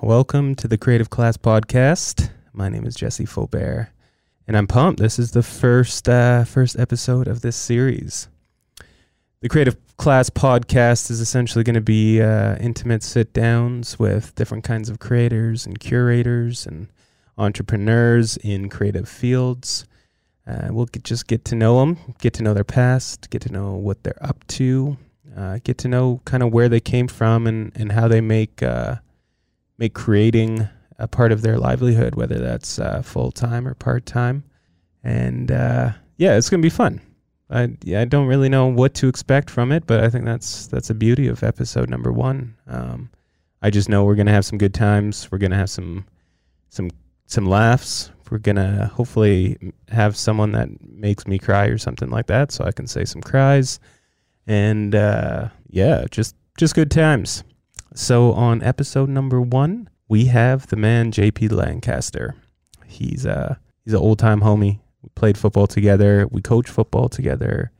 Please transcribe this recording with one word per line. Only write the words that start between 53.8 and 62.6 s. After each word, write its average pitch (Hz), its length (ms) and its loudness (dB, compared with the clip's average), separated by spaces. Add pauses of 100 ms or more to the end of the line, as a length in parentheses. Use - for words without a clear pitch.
And, 107 460 0
uh, 104 540 0 (200)
yeah, 98 400 2
just, - 280 -6 (200)
just 160 200 0
good 156 120 2
times. 156 540 2 (540)
So 120 380 4
on 117 280 2
episode 135 460 -2
number 135 320 0
one, 143 500 0 (160)
we 110 200 4
have 127 420 2
the - 80 -2
man 113 340 2
J 104 220 2
P 110 160 -2
Lancaster. - 880 -4 (500)